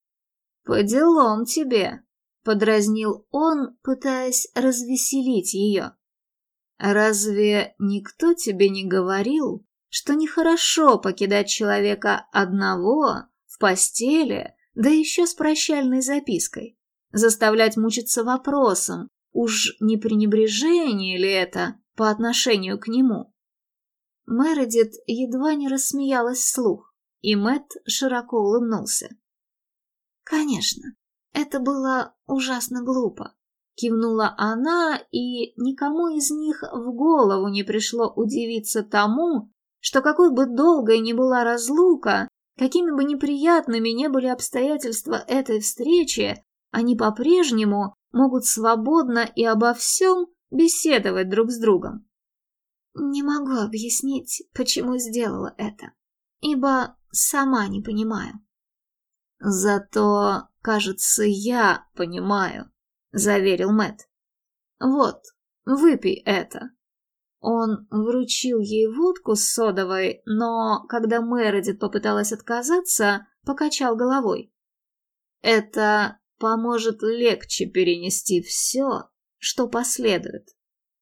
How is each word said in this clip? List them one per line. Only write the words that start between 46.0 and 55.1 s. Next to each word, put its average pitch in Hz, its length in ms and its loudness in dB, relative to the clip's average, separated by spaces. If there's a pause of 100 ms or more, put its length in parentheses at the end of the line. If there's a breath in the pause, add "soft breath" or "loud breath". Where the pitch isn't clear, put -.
они 240 240 0
по-прежнему 220 1000 2 (180)
могут 254 340 2
свободно 233 920 2
и 233 100 2
обо 226 280 4
всём 359 540 0 (220)
беседовать 226 800 2
друг 226 220 2
с 233 80 -8
другом. 214 480 0 (880)
«Не 285 260 -2
могу 285 380 -2
объяснить, 233 840 -6 (120)
почему 254 420 -2
сделала 226 600 -6